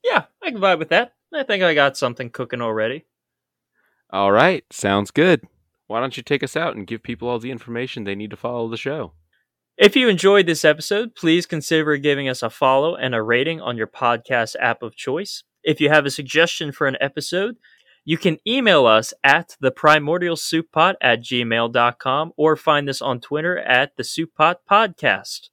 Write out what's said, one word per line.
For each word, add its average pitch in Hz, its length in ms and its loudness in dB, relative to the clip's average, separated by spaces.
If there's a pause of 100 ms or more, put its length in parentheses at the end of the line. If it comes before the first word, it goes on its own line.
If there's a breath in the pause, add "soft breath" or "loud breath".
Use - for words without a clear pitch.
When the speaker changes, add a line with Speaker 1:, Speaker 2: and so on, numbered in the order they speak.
Speaker 1:
Yeah, 480 200 0 (180)
I 349 80 -4
can 220 100 -8
vibe 185 180 4
with 156 120 -6
that. 226 240 2 (200)
I 294 100 -4
think 202 180 -2
I 165 120 2
got 139 220 2
something 120 340 -4
cooking 120 300 -8
already. 113 460 -4 (1040)
Speaker 2:
All 98 220 2
right, 151 380 4
sounds 101 400 -2
good. 160 320 4 (440)
Why 110 140 -6
don't 127 160 -6
you 123 60 -14
take 143 200 -4
us 135 140 -8
out 160 200 -4
and 101 100 -12
give 110 160 -10
people 120 260 -8
all 120 100 -4
the 120 120 -10
information 120 540 -10
they 98 100 -6
need 104 160 -10
to - 60 -14
follow 120 320 -6
the 113 80 -8
show? 135 380 -8 (640)
Speaker 1:
If 202 180 6
you 254 140 4
enjoyed 196 340 4
this 165 200 -2
episode, 202 500 0
please 165 320 0
consider 151 500 -2
giving 139 320 -2
us 127 140 -6
a 113 80 -4
follow 139 440 2
and 127 200 -4
a 110 80 -2
rating 131 400 -2
on 120 160 -6
your 110 80 -4
podcast 117 760 -2
app 120 220 0
of 113 120 -12
choice. - 480 -8 (220)
If 156 160 0
you 147 80 4
have 151 160 6
a 139 60 -2
suggestion 151 600 -2
for 143 160 -4
an 131 140 -4
episode, 175 560 -4 (480 soft breath)
you 160 140 -2
can 160 180 0 (100)
email 214 380 4
us 113 300 4 (100)
at 147 360 2
the 131 100 2
primordial 156 640 2
soup 160 340 -4
pot 175 300 2
at 117 220 2
gmail 117 500 -2
dot 120 260 2
com 147 380 -4
or 151 200 2
find 147 340 0
us 131 100 -8
on 127 200 -4
Twitter 165 380 -6
at 127 380 0
the 123 80 -8
Soup - 320 -8
Pot 165 240 2 (100)
Podcast. 170 840 0